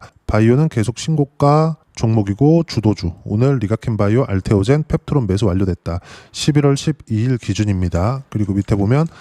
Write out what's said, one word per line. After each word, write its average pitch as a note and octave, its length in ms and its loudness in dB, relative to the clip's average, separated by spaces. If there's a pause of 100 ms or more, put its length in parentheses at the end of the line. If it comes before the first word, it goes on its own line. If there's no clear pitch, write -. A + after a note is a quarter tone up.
(260)
바이오는 A#2+ 420 2
계속 A#2 300 -4
신고가 D#3 800 0 (200)
종목이고 A2+ 680 2
주도주. G2 480 -2 (120)
오늘 A#2+ 340 0
리가캠 G#2+ 380 -4
바이오, G#2+ 280 0
알테오젠, G2+ 600 0
펩트론 C#3+ 420 -2
매수 G2 200 0
완료됐다." F2 520 -2 (340)
십일월 C#3+ 440 2
십이일 B2 640 -2
기준입니다. G2 920 -2
그리고 G#2 240 -2
밑에 G2+ 240 0
보면 B2 300 2 (140)